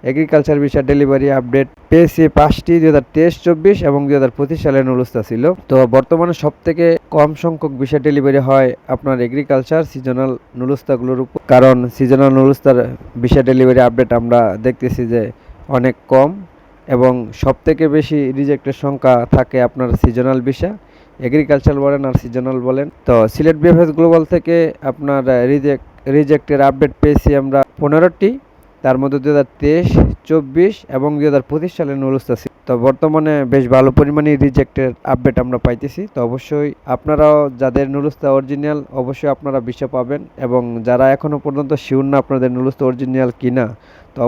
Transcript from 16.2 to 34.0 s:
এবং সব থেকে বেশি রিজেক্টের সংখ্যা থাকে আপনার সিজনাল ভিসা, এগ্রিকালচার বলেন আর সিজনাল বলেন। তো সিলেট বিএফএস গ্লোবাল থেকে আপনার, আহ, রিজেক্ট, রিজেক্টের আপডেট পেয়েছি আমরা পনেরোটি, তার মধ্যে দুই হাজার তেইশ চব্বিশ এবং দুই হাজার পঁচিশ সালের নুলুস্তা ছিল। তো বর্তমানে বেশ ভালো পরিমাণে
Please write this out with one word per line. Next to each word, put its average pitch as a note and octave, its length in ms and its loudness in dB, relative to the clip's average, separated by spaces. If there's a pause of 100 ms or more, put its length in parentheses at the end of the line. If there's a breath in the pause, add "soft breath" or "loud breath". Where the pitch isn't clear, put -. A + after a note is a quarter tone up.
এবং B2+ 240 2 (300)
সব - 220 0
থেকে D#3 240 0
বেশি D3 300 0 (200)
রিজেক্টের C#3 460 -4
সংখ্যা C3+ 300 2 (180)
থাকে C3 260 0 (100)
আপনার B2+ 200 -4 (120)
সিজনাল B2+ 460 0
ভিসা, C3+ 240 -4 (500 soft breath)
এগ্রিকালচার C#3 640 0
বলেন C#3 240 0
আর B2+ 140 -4
সিজনাল B2+ 360 -6 (100)
বলেন। C3+ 180 -2 (220)
তো B2 60 4 (200)
সিলেট D#3 280 2
বিএফএস E3+ 360 4
গ্লোবাল E3 240 4 (100)
থেকে E3+ 240 0 (340)
আপনার, C#3 380 -4
আহ, B2+ 60 2 (180)
রিজেক্ট, C#3 320 -2 (320)
রিজেক্টের D3 520 0
আপডেট C3+ 240 0 (100)
পেয়েছি D3 280 0 (120)
আমরা C3+ 180 0 (200)
পনেরোটি, E3 500 2 (540)
তার C3 160 2
মধ্যে C#3 220 -2
দুই C#3+ 100 -2
হাজার C#3+ 160 0 (120)
তেইশ D#3+ 280 0 (400)
চব্বিশ D#3+ 460 0 (220)
এবং C#3+ 220 -2
দুই D3 100 0
হাজার C#3 220 0
পঁচিশ D#3 280 -6
সালের C#3 240 -6
নুলুস্তা C3 380 -4
ছিল। - 100 -14 (160)
তো C3 60 -2 (140)
বর্তমানে D#3 480 0 (180)
বেশ C3+ 120 2 (100)
ভালো C3 240 6
পরিমাণে D3+ 380 0